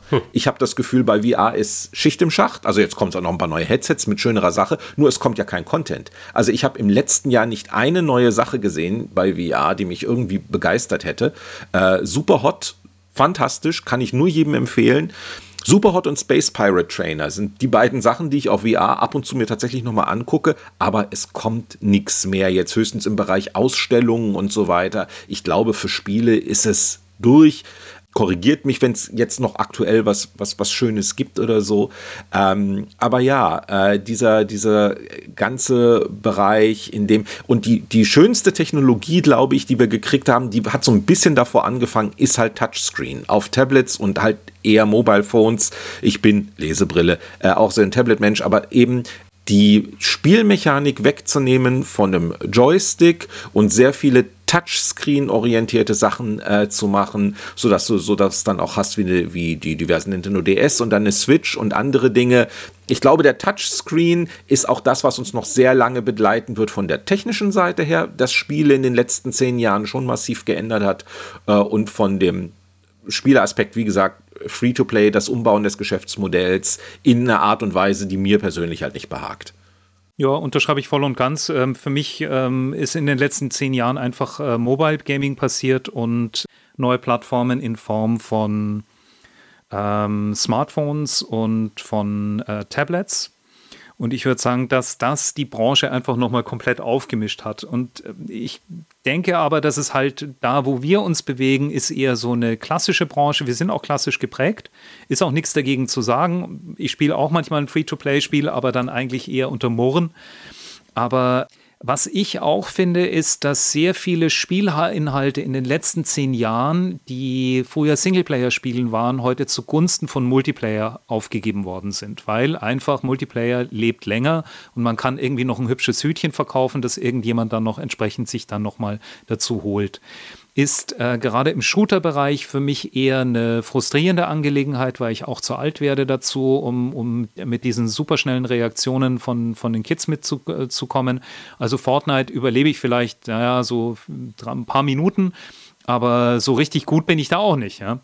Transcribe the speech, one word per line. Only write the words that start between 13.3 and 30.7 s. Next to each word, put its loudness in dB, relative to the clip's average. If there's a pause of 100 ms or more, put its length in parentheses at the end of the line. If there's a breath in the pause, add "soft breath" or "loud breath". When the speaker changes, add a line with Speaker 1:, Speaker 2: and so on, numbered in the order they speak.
Speaker 2:
kann -2
ich -4
nur 2
jedem 2
empfehlen. 2 (540 loud breath)
Superhot 4
und -2
Space 0
Pirate 2
Trainer -4
sind -8
die 0
beiden 4
Sachen, 0
die 0
ich -2
auf 2
V 0
R 2
ab -2
und -4
zu -6
mir 0
tatsächlich -4
nochmal -2
angucke, 0 (240 loud breath)
aber 0
es -10
kommt -6
nix 0
mehr, 0
jetzt 0
höchstens -2
im -2
Bereich -2
Ausstellungen 2
und -2
so 0
weiter. 0 (180 loud breath)
Ich -10
glaube, 2
für -6
Spiele 2
ist -2
es -2 (180)
durch. 6 (500 loud breath)
Korrigiert 0
mich, -2
wenn's 0
jetzt -2
noch -2
aktuell 0
was, -2
was, -8
was -2